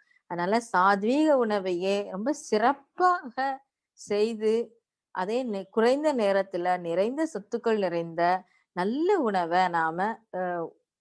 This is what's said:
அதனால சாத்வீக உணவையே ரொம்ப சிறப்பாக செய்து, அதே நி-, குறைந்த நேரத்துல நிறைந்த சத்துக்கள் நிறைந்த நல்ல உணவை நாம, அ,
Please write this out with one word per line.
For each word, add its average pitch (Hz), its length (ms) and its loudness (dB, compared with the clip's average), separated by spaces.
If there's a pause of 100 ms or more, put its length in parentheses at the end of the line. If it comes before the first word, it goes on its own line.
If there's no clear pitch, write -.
(280)
அதனால 180 340 0 (160)
சாத்வீக 226 680 4
உணவையே 196 640 -2
ரொம்ப 208 240 -4
சிறப்பாக 277 1300 -2 (260)
செய்து, 220 920 -2 (300)
அதே 220 340 -4
நி-, 196 240 -6
குறைந்த 277 440 2
நேரத்துல 196 640 0
நிறைந்த 208 540 -2
சத்துக்கள் 220 440 -4
நிறைந்த 170 640 0 (280)
நல்ல 294 480 0
உணவை 185 480 2
நாம, 170 520 -2 (140)
அ, 180 400 -6 (280)